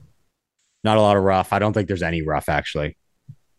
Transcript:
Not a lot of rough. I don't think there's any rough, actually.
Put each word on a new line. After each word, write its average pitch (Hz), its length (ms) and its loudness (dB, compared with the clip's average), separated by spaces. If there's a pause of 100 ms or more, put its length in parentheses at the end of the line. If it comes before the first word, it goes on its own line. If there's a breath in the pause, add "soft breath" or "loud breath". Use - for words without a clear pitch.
(840)
Not 110 140 2
a - 20 4
lot 104 160 6
of 98 60 2
rough. 95 320 0
I 101 40 0
don't 104 140 0
think 98 160 -2
there's 90 140 -4
any 82 200 -2
rough, 76 260 -4
actually. 76 480 -4 (640)